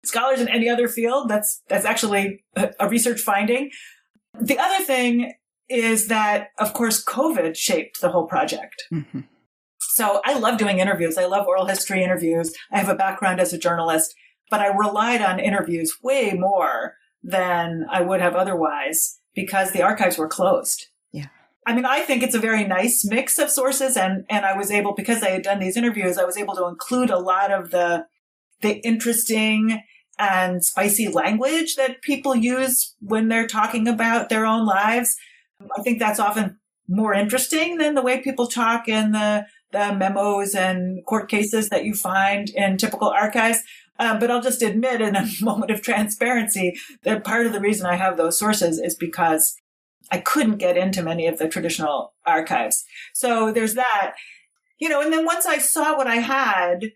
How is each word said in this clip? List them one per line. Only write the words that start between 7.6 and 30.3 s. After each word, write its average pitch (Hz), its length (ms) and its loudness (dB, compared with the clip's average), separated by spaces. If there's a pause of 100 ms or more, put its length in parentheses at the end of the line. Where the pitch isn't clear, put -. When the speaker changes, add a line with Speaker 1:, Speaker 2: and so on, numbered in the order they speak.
Speaker 1:
the 175 80 2
whole 175 180 0
project. - 560 -4 (100)
Speaker 2:
Mm-hmm. 147 280 -6 (580)
Speaker 1:
So 202 460 0
I 269 120 2
love 226 200 2
doing 196 220 2
interviews. 175 380 0
I 180 80 2
love 196 220 0
oral 185 180 2
history 185 380 -2
interviews. 170 500 0 (180)
I 208 80 0
have 185 100 0
a 190 60 2
background 190 440 0
as 175 140 2
a 165 40 -8
journalist, 165 560 0 (380)
but - 80 2
I 202 80 2
relied 214 540 2
on 185 180 0
interviews 170 640 -2
way 247 300 2
more 175 640 0 (280)
than 170 680 -2
I 185 120 0
would 180 200 0
have 175 140 2
otherwise 160 840 -2 (140)
because 190 380 -2
the 180 100 0
archives 196 360 2
were 156 100 -2
closed. - 600 0 (240)
Speaker 2:
Yeah. 147 160 -12 (380)
Speaker 1:
I 233 80 0
mean, 247 120 0
I 254 160 2
think 254 220 0
it's 240 120 0
a 226 40 2
very 220 240 2
nice 196 420 0
mix 233 340 0
of 311 100 2
sources. 269 480 0
And, 190 320 0
and 202 160 0
I 190 100 2
was 202 160 -4
able, 202 220 0
because 220 300 -2
I 196 60 2
had 185 140 -2
done 196 160 0
these 190 180 -2
interviews, 202 400 0
I 185 80 2
was 180 120 -4
able 196 180 -6
to 180 120 -2
include 247 420 -2
a 185 100 2
lot 185 320 0
of 180 200 -4
the, 175 340 0 (560)
the 208 240 0
interesting 220 960 0 (360)
and 185 460 0